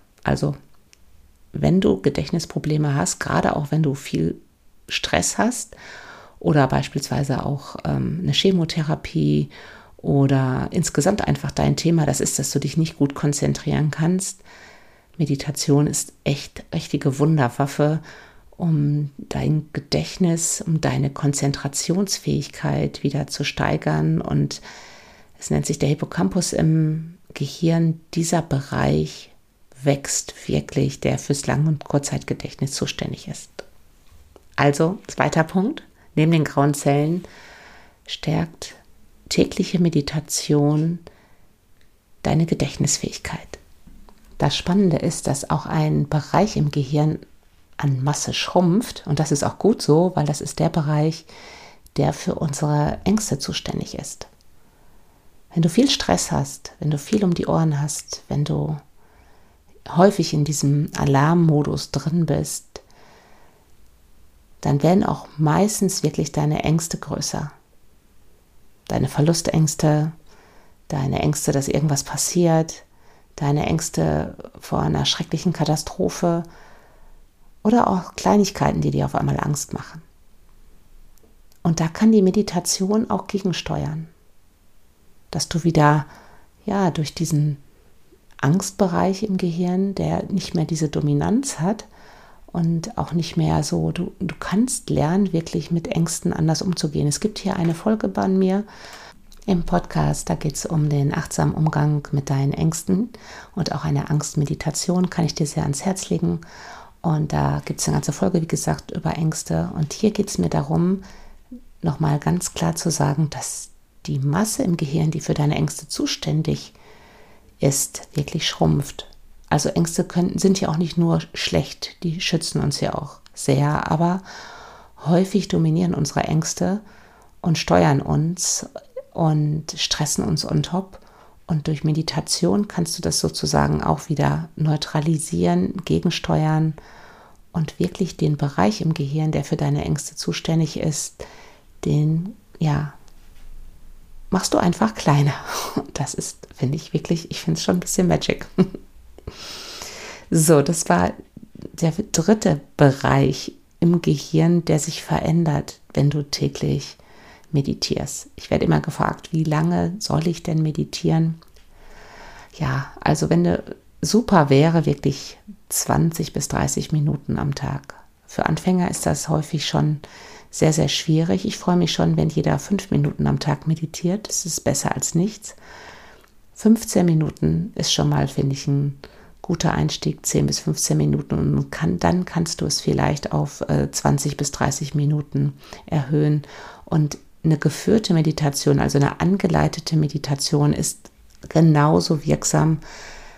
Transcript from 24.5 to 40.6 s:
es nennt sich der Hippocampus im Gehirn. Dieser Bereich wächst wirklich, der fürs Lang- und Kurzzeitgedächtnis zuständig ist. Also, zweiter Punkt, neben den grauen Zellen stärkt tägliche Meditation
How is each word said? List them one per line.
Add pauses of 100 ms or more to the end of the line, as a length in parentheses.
es
nennt
sich
der
Hippocampus
im (160)
Gehirn. (140)
Dieser
Bereich (520)
wächst (140)
wirklich,
der
fürs
Lang-
und
Kurzzeitgedächtnis
zuständig
ist. (1040)
Also,
zweiter
Punkt, (320)
neben
den
grauen
Zellen (840)
stärkt (540)
tägliche
Meditation (1300)